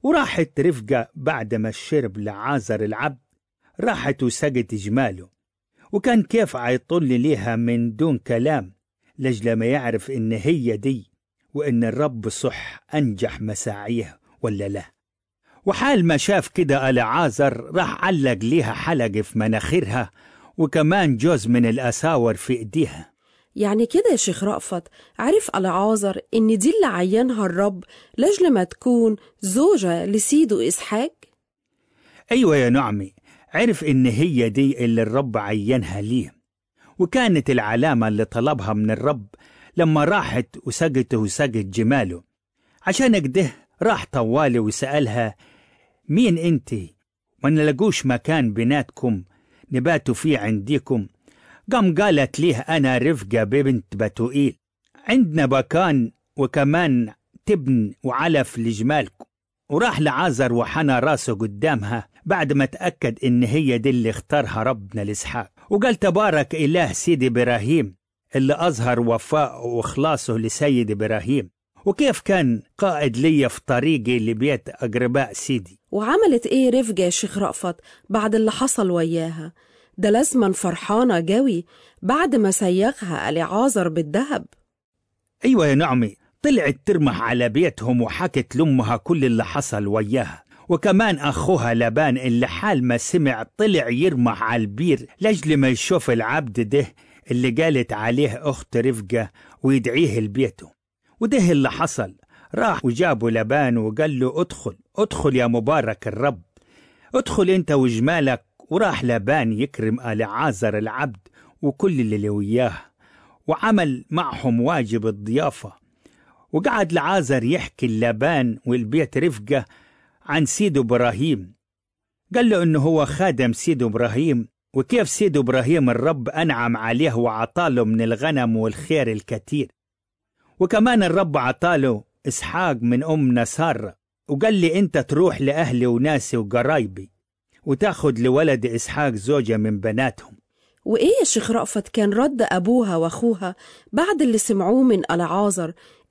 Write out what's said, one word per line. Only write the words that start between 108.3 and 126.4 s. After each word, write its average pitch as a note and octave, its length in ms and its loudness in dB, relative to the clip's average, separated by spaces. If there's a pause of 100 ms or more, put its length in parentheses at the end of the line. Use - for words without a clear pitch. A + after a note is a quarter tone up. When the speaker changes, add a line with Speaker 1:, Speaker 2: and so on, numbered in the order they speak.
Speaker 1:
وراح F#3 340 0
لبان A#2 500 0
يكرم A2 460 -2
أليعازر A2 800 -2
العبد A2 500 -6 (340)
وكل D3 400 0
اللي G#2+ 280 -2
وياه، G#2 440 0 (760)
وعمل D#3+ 600 0
معهم C3+ 520 -2
واجب A#2 460 -2
الضيافة. A2 640 -4 (800)
وقعد F#3+ 420 -2
لعازر D3 500 0
يحكي B2+ 440 -4
لبان A#2 800 0
والبيت B2 520 -2
رفقة B2+ 480 -2 (600)
عن D3+ 200 0
سيد F#3+ 320 0
إبراهيم، A#2+ 760 0 (800)
قال B3 140 4
له F#3 140 2
إنه D#3+ 160 2
هو D3+ 260 2
خادم C#3 480 0
سيد C3+ 300 0
إبراهيم، A#2 640 0 (260)
وكيف E3+ 360 0
سيد F3+ 280 0
إبراهيم C3 520 2
الرب B2+ 400 0
أنعم A#2+ 480 -2